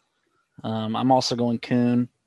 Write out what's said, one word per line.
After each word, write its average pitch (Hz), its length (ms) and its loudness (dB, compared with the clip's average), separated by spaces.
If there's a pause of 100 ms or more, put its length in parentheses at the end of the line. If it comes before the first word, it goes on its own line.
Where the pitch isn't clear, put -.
(640)
Um, 110 320 -4
I'm 120 160 0
also 127 240 2
going 120 240 0
Kuhn. 123 500 0 (180)